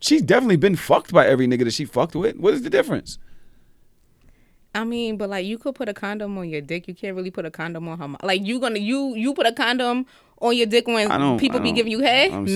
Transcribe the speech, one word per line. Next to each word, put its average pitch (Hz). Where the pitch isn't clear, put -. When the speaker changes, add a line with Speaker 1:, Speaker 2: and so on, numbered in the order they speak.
Speaker 1:
She's 302
definitely 202
been 185
fucked -
by 151
every 127
nigga 123
that 117
she 151
fucked 151
with. 180
What 190
is 262
the -
difference? -
Speaker 2:
I 208
mean, 226
but, 202
like, 190
you 220
could 269
put 233
a 202
condom 202
on 175
your 151
dick. 165
You 185
can't 190
really 185
put 180
a 160
condom 165
on 165
her 147
mouth. 143
Like, 190
you 233
gonna, 226
you, 262
you 240
put 302
a 226
condom 247
on 240
your 240
dick 233
when 220
Speaker 1:
I -
don't, 277
Speaker 2:
people 262
Speaker 1:
I -
Speaker 2:
be 247
Speaker 1:
don't, 226
Speaker 2:
giving 226
you 220
head? 269
Speaker 1:
I'm 196